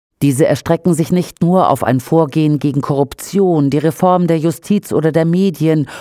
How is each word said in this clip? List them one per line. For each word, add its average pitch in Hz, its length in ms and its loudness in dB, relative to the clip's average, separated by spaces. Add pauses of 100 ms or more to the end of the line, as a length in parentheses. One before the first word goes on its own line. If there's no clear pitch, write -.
(240)
Diese 143 240 2
erstrecken 165 480 0
sich 160 160 -2
nicht 180 320 -2
nur 175 260 2
auf 131 140 0
ein 127 160 0
Vorgehen 151 580 0
gegen 143 240 -2
Korruption, 147 880 0
die 139 80 0
Reform 180 480 0
der 165 140 0
Justiz 170 520 -2
oder 156 200 0
der 160 140 2
Medien 160 600 0 (140)